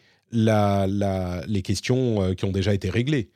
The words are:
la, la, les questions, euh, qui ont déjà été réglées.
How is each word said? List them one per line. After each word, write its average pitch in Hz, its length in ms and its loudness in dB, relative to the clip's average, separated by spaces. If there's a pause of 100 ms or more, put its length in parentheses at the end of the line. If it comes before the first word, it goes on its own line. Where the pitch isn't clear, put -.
(320)
la, 104 560 4
la, 95 580 -2
les 98 160 -2
questions, 117 600 0
euh, 92 120 0
qui 98 120 -6
ont 98 60 -2
déjà 98 220 0
été 95 160 -4
réglées. 123 460 -2